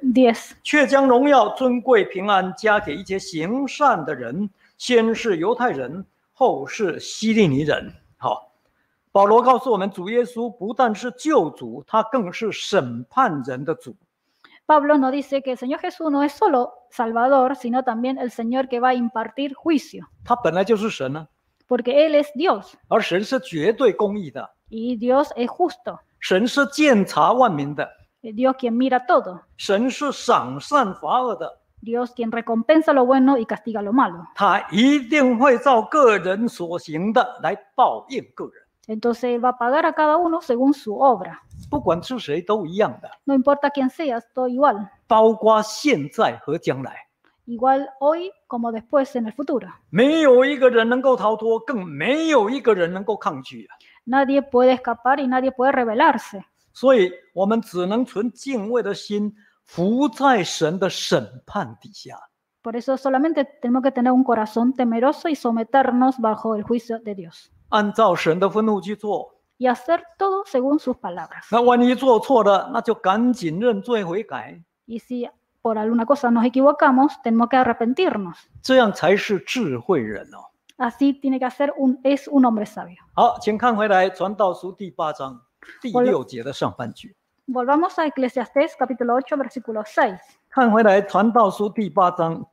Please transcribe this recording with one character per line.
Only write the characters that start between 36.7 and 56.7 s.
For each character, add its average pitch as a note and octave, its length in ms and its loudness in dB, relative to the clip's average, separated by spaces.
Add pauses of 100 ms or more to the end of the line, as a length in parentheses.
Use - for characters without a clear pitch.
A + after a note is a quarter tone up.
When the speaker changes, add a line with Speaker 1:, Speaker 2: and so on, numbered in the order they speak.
Speaker 2:
行 E3 360 -6
的 A#3 280 0
来 D#3+ 140 -2 (220)
报 C3+ 320 2
应 B3+ 120 -8 (140)
个 D#3+ 120 -12
人。 A2+ 80 -18 (340)
Speaker 1:
Entonces A#3+ 500 -4
Él - 20 -10
va B3 100 0
a B3 60 -4
pagar C4 300 0
a D#4 60 0
cada D4+ 240 2
uno E4+ 240 0
según C4 320 0
su G#3+ 240 -10
obra. F#3 420 0 (320)
Speaker 2:
不 D4 100 -4
管 F3 220 0
是 B3+ 160 -8
谁 E3 240 -6
都 G#3 240 -2
一 E3 80 -12
样 F#3+ 260 -2
的。 - 80 -20 (140)
Speaker 1:
No C#4 120 -2
importa C#4+ 360 2
quién C4+ 180 -2
seas, B3+ 360 -6 (100)
todo B3+ 140 -4
igual. B3 400 0 (180)
Speaker 2:
包 A3 260 6
括 A3 300 4
现 F#3+ 480 -2
在 D3 280 -2
和 D3+ 200 -6
将 C3+ 240 -4
来。 - 240 -16 (400)
Speaker 1:
Igual C4 420 -2 (100)
hoy E4 320 0 (160)
como A#3 240 -6
después B3 460 -2
en A#3 100 -6
el G#3+ 60 -10
futuro. C#4 360 -6 (200)
Speaker 2:
没 C#4 320 2
有 C4 240 6
一 C#4+ 120 0
个 B3+ 140 4
人 A3+ 180 4
能 B3+ 140 0
够 C4 140 2
逃 G#3 180 0
脱， A3 240 -2
更 A3 260 -8
没 G3 440 -2
有 A#3+ 200 2
一 C4 120 -6
个 A#3 140 2
人 F3 180 0
能 F#3 100 -8
够 G3+ 140 -4
抗 C#3 260 -6
拒 A2+ 240 -20
啊。 - 80 -20 (320)
Speaker 1:
Nadie C4+ 340 0
puede B3+ 360 2
escapar B3+ 420 -2
y C#4+ 80 -4
nadie B3+ 240 -2
puede C4 220 0
rebelarse. A#3+ 720 0 (280)